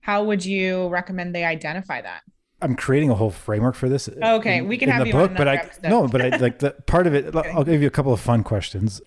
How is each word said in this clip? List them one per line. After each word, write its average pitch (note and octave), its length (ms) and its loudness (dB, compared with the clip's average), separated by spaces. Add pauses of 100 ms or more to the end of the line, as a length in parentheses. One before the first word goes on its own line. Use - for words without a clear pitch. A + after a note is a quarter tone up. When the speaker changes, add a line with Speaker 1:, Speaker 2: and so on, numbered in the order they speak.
Speaker 1:
how G#3 240 0
would G3+ 200 -2
you F#3 440 -2
recommend F3 460 -6
they E3+ 100 -4
identify D#3+ 560 -6
that? F2 220 -16 (380)
Speaker 2:
I'm C#3 140 -2
creating C#3+ 360 2
a A#2+ 40 2
whole G#2+ 160 0
framework A2 460 -2
for B2+ 120 -2
this C3+ 200 -2
Speaker 1:
Okay, A3 500 0
Speaker 2:
in, F3+ 100 -4
Speaker 1:
we A#3+ 100 -2
can C4 100 0
Speaker 2:
in C4+ 60 2
Speaker 1:
have - 100 2
Speaker 2:
the A#3 60 0
Speaker 1:
you G#3+ 60 2
on F3 120 4
Speaker 2:
book, F#3 80 -8
but D3 100 2
Speaker 1:
another C#3+ 140 2
Speaker 2:
I, - 20 -4
Speaker 1:
episode. - 280 -8
Speaker 2:
no, G3+ 180 4
but B2 140 2
I, B2+ 160 2
like, B2 200 2
the C#3 140 0
part - 340 2
of D#3+ 80 2
it, C#3+ 120 0
Speaker 1:
<laughs> D#3 100 -6
Okay. D#3 140 -2
Speaker 2:
I'll E3 140 2
give D#3 180 4
you C#3+ 40 6
a B2+ 40 2
couple C3+ 220 0
of G#2+ 80 0
fun A#2+ 220 2
questions. G2 640 -4